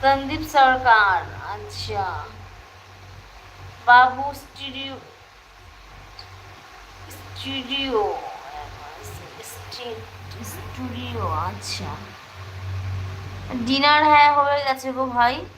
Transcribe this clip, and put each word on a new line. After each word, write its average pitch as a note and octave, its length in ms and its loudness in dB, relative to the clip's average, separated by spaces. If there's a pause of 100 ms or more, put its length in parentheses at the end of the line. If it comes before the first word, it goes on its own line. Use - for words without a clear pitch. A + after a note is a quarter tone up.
সন্দীপ C#4 380 2
সরকার, A#3+ 800 6 (280)
আচ্ছা। G3+ 760 -6 (1600)
বাবু B3+ 480 6
স্টুডিও, C4+ 640 -12 (2000)
স্টুডিও, C4+ 1040 -4 (2250)
স্টুডিও, A#3+ 840 -8
আচ্ছা। D#3+ 680 -6 (1600)
ডিনার, C#4 500 4
হ্যাঁ, D4 300 8
হয়ে C#4+ 300 2
গেছে C4 280 -2
গো C4 140 -2
ভাই। A#3+ 380 2 (140)